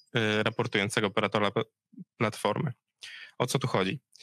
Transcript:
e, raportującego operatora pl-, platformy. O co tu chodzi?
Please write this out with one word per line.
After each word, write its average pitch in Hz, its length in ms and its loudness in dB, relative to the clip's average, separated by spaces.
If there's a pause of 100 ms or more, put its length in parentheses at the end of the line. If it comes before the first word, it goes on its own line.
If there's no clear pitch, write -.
(140)
e, 107 280 2
raportującego 110 640 0
operatora 104 440 2
pl-, - 140 -2 (520)
platformy. 110 560 -2 (680)
O 123 80 0
co 135 120 0
tu 127 80 -2
chodzi? 101 340 0 (220)